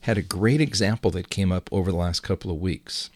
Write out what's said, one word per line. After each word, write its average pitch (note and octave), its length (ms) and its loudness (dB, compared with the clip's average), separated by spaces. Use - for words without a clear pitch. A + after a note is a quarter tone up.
Had A2 160 0
a G2+ 40 0
great A2 400 2
example G2+ 500 2
that E2+ 180 -6
came F#2+ 220 2
up F#2 200 0
over F#2+ 200 0
the E2+ 60 0
last E2+ 240 0
couple F#2+ 300 -4
of D#2+ 100 -4
weeks. - 540 -4